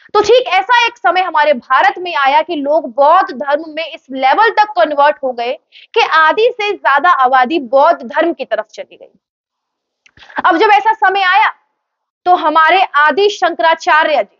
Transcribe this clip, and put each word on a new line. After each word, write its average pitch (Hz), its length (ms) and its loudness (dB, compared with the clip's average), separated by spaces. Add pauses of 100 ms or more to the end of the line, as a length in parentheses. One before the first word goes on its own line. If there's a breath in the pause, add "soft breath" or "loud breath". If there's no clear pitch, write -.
(140 soft breath)
तो 415 80 2
ठीक 480 320 2
ऐसा 466 320 0
एक 440 120 -6
समय 370 240 -2
हमारे 302 320 0
भारत 320 440 0
में 349 180 -8
आया 285 260 0
कि 330 140 -6
लोग 285 380 -2
बौद्ध 302 380 2
धर्म 285 360 -6
में 311 160 -10
इस 320 280 -16
level 285 400 0
तक 415 220 -2
convert 302 500 0
हो 254 100 -4
गए 240 180 -6 (420 loud breath)
कि 440 120 2 (100)
आधी 320 340 2
से 415 220 -6
ज्यादा 302 380 0 (100)
आबादी 254 480 2
बौद्ध 277 340 2
धर्म 302 300 -4
की 262 120 -10
तरफ 208 220 -6
चली 180 300 -20
गई। - 140 -20 (1300 loud breath)
अब 339 160 0
जब 415 140 2
ऐसा 415 240 2
समय 392 300 0
आया 370 240 0 (800)
तो 359 100 4
हमारे 320 460 2 (140)
आदि 311 340 2
शंकराचार्य 330 920 0
जी - 180 -10